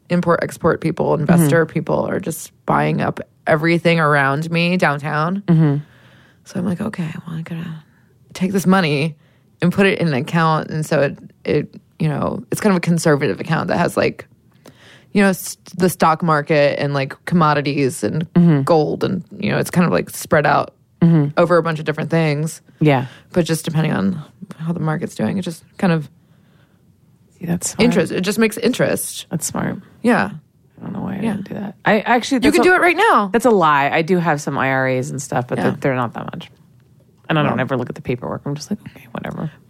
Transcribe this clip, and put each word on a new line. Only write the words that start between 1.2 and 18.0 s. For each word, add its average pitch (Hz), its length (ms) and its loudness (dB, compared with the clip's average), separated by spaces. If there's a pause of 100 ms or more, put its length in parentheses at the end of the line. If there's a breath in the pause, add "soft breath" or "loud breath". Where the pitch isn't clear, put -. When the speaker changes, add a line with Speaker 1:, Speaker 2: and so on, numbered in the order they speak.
Speaker 2:
Mm-hmm. - 80 -14
Speaker 1:
people 151 360 -2
are - 120 -4
just - 320 -10 (120)
buying 151 360 0
up - 180 -4 (260)
everything 165 540 2
around 147 500 0
me 175 280 0
downtown. 151 720 -2
Speaker 2:
Mm-hmm. 151 360 4 (600 soft breath)
Speaker 1:
So - 140 -10
I'm 180 60 -4
like, 175 140 -4
"Okay, 170 320 -6 (160)
well, 165 80 -12
I 165 60 -8
gotta 165 420 -12 (480 soft breath)
take 185 220 -2
this 196 120 0
money 160 520 2 (440 soft breath)
and 175 120 2
put 202 120 4
it 190 140 2
in 170 80 0
an 147 60 0
account." 160 580 0
And 156 140 -4
so 147 160 2
it, 143 160 0 (260)
it, 143 320 -2 (240)
you 160 80 0
know, - 420 -4
it's - 120 -4
kind 208 100 2
of 180 60 2
a - 20 0
conservative 160 640 0
account 160 260 -2
that 180 100 -2
has, 165 200 0
like, - 280 -2 (880 soft breath)
you 202 100 2
know, 196 80 6
s-, - 280 -6 (180)
the 180 140 4
stock 160 340 2
market 147 560 2
and, 143 140 -2
like, 139 200 -2 (120)
commodities 147 800 2